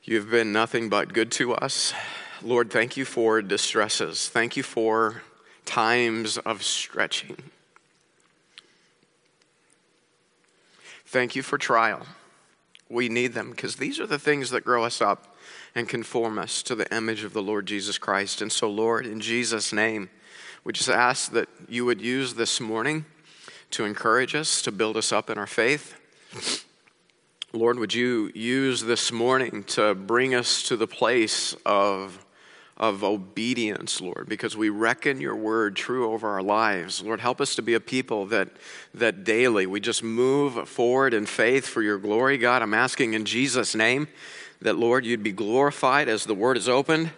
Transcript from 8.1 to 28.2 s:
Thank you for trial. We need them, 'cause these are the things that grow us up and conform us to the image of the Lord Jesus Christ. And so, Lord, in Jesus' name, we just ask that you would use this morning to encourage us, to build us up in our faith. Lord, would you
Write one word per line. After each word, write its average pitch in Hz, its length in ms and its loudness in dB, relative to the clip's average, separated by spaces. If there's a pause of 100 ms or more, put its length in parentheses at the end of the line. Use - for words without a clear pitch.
Thank 123 300 0
you 131 80 -2
for 135 140 -2
trial. 113 480 4 (840)
We 120 180 0
need 120 260 0
them, 117 200 -6
'cause - 240 -8
these 277 220 -6
are 254 80 -4
the 147 120 -2
things 143 300 0
that 127 160 -2
grow 120 180 2
us 117 180 -2
up 101 300 0 (440)
and 117 120 -4
conform 117 500 -2
us - 260 -4
to 127 120 -4
the 107 180 -2
image 113 300 -4
of 101 100 -10
the 107 80 -2
Lord 101 240 -4
Jesus 101 320 -6
Christ. 98 440 -2
And 107 100 -4
so, - 180 0
Lord, 113 360 0
in 110 140 -8
Jesus' 113 520 -2
name, 107 380 0 (540)
we 113 100 -6
just - 160 -2
ask 123 420 2
that 113 180 0 (180)
you 120 180 -4
would 117 160 0
use 123 340 -2
this 113 240 0
morning 131 460 -2 (680)
to 113 140 -2
encourage 117 500 2
us, 156 280 -2
to 123 80 -4
build 107 260 -4
us 107 140 -2
up 110 180 0
in 110 80 -4
our 101 100 -6
faith. 135 480 0 (1600)
Lord, 117 260 2
would 107 140 -2
you 120 400 0